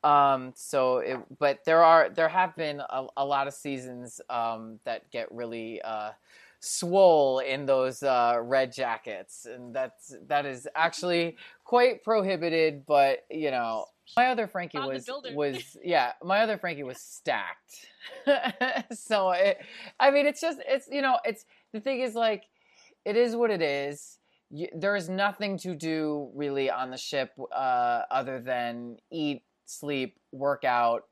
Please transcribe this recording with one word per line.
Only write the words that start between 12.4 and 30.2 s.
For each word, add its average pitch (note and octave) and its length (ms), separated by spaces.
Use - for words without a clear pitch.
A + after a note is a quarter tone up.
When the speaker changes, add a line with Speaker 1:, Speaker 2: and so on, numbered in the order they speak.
Speaker 1:
But, C#3 440
you D3+ 200
know, A2+ 360
my B3 120
other A#3 180
Frankie F3 320
Speaker 2:
Bob - 120
the C3+ 40
Speaker 1:
was, - 100
Speaker 2:
Builder. C4 300
Speaker 1:
was, C#3 480
yeah, D3 300
my F#3+ 180
other A3 180
Frankie D#3+ 260
was B2+ 160
stacked. - 840
<laughs> B3+ 680
So G3+ 380
it, F#3+ 280
I C#4 120
mean, C#4+ 160
it's D4 140
just, D#4+ 260
it's, C4+ 240
you C#4 120
know, C4 220
it's, A3+ 200
the A3 80
thing B3+ 200
is, A#3+ 140
like, A3+ 300
it G#3 120
is A#3+ 200
what A#3 140
it F3+ 120
is. C#3+ 560
Y-, D#3+ 240
there G3 220
is F3 120
nothing G3 500
to F3+ 160
do D3+ 600
really C#3 360
on B2+ 200
the B2+ 60
ship, C3+ 360
uh, B2 580
other C3 300
than A#2+ 580
eat, D3+ 320
sleep, C#3 500